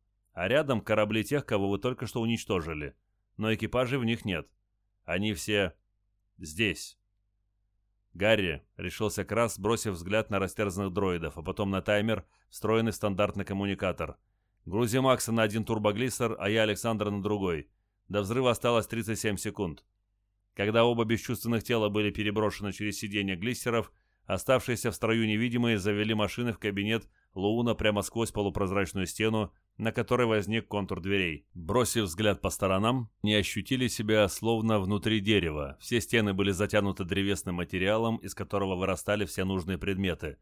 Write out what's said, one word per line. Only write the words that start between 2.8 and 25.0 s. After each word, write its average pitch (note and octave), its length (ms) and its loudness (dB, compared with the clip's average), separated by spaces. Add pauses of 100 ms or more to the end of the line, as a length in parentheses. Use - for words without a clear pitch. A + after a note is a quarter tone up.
Но A2 160 0
экипажей A#2+ 460 -2
в B2 60 -2
них A2+ 200 -2
нет. F2 240 -4 (560)
Они G2+ 300 0
все... G2+ 400 0 (640)
здесь». F2 580 -2 (1160)
«Гарри», F#2+ 500 2 (120)
решился G2 480 -4
Крас, A2 340 -2
бросив G#2+ 360 0
взгляд F#2+ 360 -2
на G2 80 0
растерзанных G2 540 -2
дроидов, F2 460 -2
а D#2+ 40 -12
потом G2 280 -2
на F#2+ 120 0
таймер, G#2+ 420 2 (260)
встроенный A2+ 420 0
в - 20 -8
стандартный G2+ 500 0
коммуникатор. G2 720 -4 (480)
«Грузи A2 340 0
Макса B2+ 340 2
на A2+ 100 2
один G#2+ 220 0
турбоглиссер, A2 760 0
а G2 100 -2
я A2 140 4
Александра G#2 480 0
на G2+ 100 0
другой». F#2+ 480 0 (400)
До G#2 140 0
взрыва A#2+ 280 2
осталось A#2 360 2
тридцать A2 340 -4
семь G#2+ 160 0
секунд. G2 480 -6 (680)
Когда A2 300 4
оба A#2 200 4
бесчувственных A2+ 600 -2
тела A2 240 2
были G#2 220 0
переброшены G#2 640 -2
через G#2 260 -6
сиденья G2 380 -4
глиссеров, A2+ 560 -2 (340)
оставшиеся A#2 640 0
в - 40 -8
строю A2+ 320 2